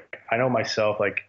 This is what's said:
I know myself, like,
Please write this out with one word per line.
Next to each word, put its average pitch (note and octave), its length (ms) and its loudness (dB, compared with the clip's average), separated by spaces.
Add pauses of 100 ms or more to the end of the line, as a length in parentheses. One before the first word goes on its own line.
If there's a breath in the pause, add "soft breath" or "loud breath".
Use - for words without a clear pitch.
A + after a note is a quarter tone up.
(300)
I A2+ 80 0
know C3 120 2
myself, G#2+ 500 0
like, G2 300 -2